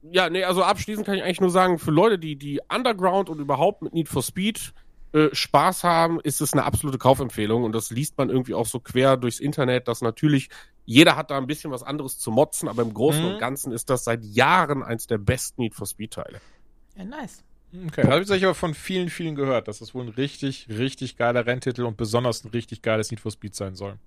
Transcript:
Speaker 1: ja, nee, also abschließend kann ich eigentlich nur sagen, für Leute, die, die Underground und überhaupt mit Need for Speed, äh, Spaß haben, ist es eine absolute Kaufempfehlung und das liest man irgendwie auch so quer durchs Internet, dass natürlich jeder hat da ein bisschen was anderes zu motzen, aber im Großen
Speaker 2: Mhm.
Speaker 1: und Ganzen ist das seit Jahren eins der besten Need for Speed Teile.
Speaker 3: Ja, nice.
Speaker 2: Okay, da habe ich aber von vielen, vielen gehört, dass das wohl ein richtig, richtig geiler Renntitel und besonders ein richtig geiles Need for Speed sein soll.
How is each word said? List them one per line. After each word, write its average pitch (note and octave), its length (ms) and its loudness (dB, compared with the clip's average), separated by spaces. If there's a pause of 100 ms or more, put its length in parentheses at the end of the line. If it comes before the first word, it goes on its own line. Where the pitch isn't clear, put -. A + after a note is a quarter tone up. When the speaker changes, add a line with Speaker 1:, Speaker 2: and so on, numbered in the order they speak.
(120)
Speaker 1:
ja, F3+ 180 4
nee, F3+ 140 0
also F#3 200 2
abschließend G#3 440 -2
kann G3+ 80 -2
ich F3 80 -4
eigentlich F#3 180 -2
nur F#3 80 4
sagen, F3+ 300 4
für - 100 -4
Leute, F#3 300 4
die, D#3 160 -8
die C#3+ 240 -6 (100)
Underground G3 600 0
und D#3 100 -8
überhaupt D3 420 0
mit - 120 -8
Need E3 140 0
for C#3 140 -2
Speed, - 520 -4 (380)
äh, D3+ 220 4
Spaß E3+ 500 2
haben, E3 360 4
ist - 200 -4
es D3+ 140 -2
eine C#3+ 120 4
absolute C#3 340 -2
Kaufempfehlung A#2+ 640 4
und A2 80 -2
das A2+ 180 -4
liest C3 300 -6
man C3 100 2
irgendwie B2 240 0
auch A#2 140 -2
so B2 120 -6
quer C3 380 4
durchs A#2+ 220 -4
Internet, B2+ 480 -2
dass A#2+ 160 -4
natürlich C3+ 460 2 (360)
jeder C#3+ 300 8
hat D3 160 -8
da C#3 80 -2
ein B2+ 80 -6
bisschen D3 240 -8
was B2 100 -8
anderes C3+ 380 -10
zu - 100 -8
motzen, C#3 400 0
aber A#2 140 -2
im A2+ 100 -4
Großen D3 300 0
Speaker 2:
Mhm. F3+ 100 -2
Speaker 1:
und - 60 -8
Ganzen C3 320 -6
ist A#2 180 -8
das B2+ 140 0
seit A#2 200 -2
Jahren C#3 600 2
eins A2+ 240 -6
der A2+ 100 0
besten B2+ 460 -2
Need A2 100 -4
for G2+ 140 -10
Speed - 260 -12
Teile. - 260 -12 (560)
Speaker 3:
Ja, F#3+ 100 -14
nice. C4 380 -14 (440)
Speaker 2:
Okay, D3+ 160 0
da - 80 6
habe D#3+ 100 4
ich G3 240 2
aber F#3 80 4
von D#3+ 220 -2
vielen, F#3 340 -2
vielen D#3+ 260 -6
gehört, C3+ 320 0
dass G#2 120 -10
das A2 160 -16
wohl B2+ 80 -8
ein A#2+ 60 -10
richtig, C3+ 600 -4
richtig B2 480 -6
geiler A#2+ 300 2
Renntitel A#2+ 380 -2
und A2+ 120 -4
besonders A#2 460 0
ein G#2+ 60 -16
richtig A2+ 340 -6
geiles A2 260 2
Need A2+ 100 -8
for A2 120 -6
Speed - 240 -12
sein F#2+ 200 -8
soll. G2 200 -10 (120)